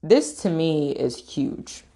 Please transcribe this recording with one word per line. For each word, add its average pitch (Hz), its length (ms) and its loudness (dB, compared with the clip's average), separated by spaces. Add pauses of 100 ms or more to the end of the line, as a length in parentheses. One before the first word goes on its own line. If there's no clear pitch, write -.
this 254 400 4
to 190 80 0
me 160 400 0
is 131 260 -2
huge. - 680 -8 (120)